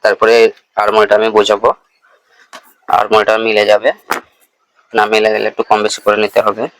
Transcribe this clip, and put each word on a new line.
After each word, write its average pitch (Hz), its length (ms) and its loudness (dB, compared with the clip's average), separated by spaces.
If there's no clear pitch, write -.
তারপরে 110 320 0
আরমোলটা 104 360 0
আমি 110 180 0
বোঝাবো। 104 320 0
আরমোলটা 107 340 0
মিলে 107 240 0
যাবে, 107 200 2
না 113 100 0
মিলে 110 220 2
গেলে 107 180 -2
একটু - 180 -6
কম 107 160 2
বেশি - 180 -6
করে 104 200 2
নিতে 104 220 -2
হবে। 107 180 -4